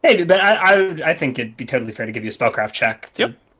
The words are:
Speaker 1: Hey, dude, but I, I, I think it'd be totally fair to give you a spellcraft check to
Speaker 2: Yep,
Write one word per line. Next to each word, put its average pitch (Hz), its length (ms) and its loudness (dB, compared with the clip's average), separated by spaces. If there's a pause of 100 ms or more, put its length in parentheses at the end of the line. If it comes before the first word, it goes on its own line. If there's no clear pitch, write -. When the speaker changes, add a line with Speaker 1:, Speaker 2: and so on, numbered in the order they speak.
Speaker 1:
Hey, 240 160 6
dude, 170 100 -2
but 185 140 4
I, 202 140 4
I, 185 560 2
I - 20 0
think 131 240 -4
it'd 113 200 -8
be 131 80 -12
totally 113 260 -4
fair 110 160 -8
to 110 40 -10
give 110 120 -10
you 110 60 -8
a 104 40 -6
spellcraft 107 400 -2
check - 420 -6
to - 80 -2
Speaker 2:
Yep, - 100 -2 (260)